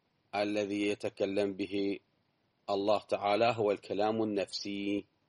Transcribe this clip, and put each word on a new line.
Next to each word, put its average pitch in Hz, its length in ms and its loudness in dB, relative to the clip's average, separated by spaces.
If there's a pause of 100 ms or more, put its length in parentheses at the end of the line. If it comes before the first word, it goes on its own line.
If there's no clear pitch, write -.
(360)
الذي 104 520 0
يتكلم 101 680 -2
به 98 460 -2 (680)
الله 101 300 2
تعالى 101 460 2
هو 113 260 2
الكلام 104 520 0
النفسي". 101 840 -4 (240)